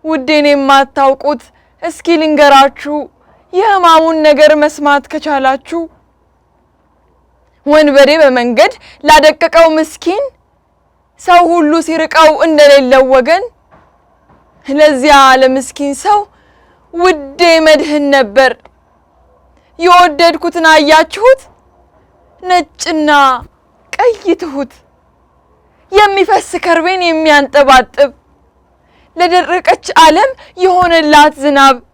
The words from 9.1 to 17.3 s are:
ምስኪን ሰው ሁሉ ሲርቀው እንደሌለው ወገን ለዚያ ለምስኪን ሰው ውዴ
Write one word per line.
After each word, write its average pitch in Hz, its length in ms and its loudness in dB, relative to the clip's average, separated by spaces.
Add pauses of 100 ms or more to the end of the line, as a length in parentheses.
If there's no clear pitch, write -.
ምስኪን 320 520 -6 (1000)
ሰው 349 260 2
ሁሉ 320 260 -2 (100)
ሲርቀው 320 480 -2 (120)
እንደሌለው 277 680 2
ወገን 269 360 0 (1200)
ለዚያ 285 500 0 (180)
ለምስኪን 262 600 -2
ሰው 415 240 -2 (760)
ውዴ 320 480 -4 (180)